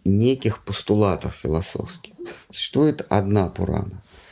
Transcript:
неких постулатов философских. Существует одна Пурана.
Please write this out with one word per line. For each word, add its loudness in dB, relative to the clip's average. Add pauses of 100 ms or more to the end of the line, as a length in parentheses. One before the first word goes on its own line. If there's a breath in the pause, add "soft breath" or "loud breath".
неких 2
постулатов 0
философских. -6 (380 loud breath)
Существует 0
одна 2
Пурана. -4 (300 loud breath)